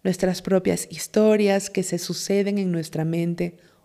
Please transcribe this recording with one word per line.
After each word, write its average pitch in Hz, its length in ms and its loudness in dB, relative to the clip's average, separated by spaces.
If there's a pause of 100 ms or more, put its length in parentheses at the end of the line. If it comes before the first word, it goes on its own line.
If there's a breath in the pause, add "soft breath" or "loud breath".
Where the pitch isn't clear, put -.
nuestras 185 380 0
propias 185 500 0
historias 202 800 2
que 190 140 -2
se 175 140 -4
suceden 196 600 -2
en 190 140 0
nuestra 160 340 -4
mente 170 520 -2 (280 soft breath)